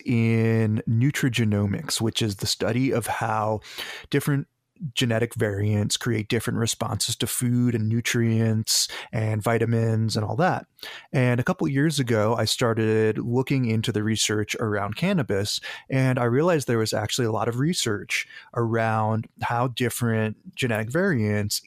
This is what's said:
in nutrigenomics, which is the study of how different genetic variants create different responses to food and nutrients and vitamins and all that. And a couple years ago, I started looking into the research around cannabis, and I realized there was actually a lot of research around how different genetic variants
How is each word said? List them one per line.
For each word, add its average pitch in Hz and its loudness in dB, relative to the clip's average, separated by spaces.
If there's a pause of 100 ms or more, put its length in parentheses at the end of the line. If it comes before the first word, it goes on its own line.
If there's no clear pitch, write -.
in 113 2
nutrigenomics, 113 0
which 113 0
is 104 -2
the - -6
study 117 0
of 113 0
how 110 -2 (480)
different 143 0 (480)
genetic 117 0
variants 104 0
create 110 -2
different 113 -2
responses 113 -2
to - -4
food 123 0
and 110 0
nutrients 113 0 (240)
and 110 -2
vitamins 113 0
and 107 -2
all 107 0
that. 151 2 (460)
And 123 4
a - 0
couple 170 0
years 143 2
ago, 113 4
I 113 0
started 110 2
looking 127 0
into 113 0
the 104 0
research 107 0
around 104 -2
cannabis, 123 0 (280)
and 131 2
I 123 0
realized 143 2
there 117 0
was 110 0
actually 110 -2
a 110 0
lot 110 0
of 120 -2
research 131 -2 (280)
around 113 0 (120)
how 123 -2
different 113 -2
genetic 110 -2
variants 110 0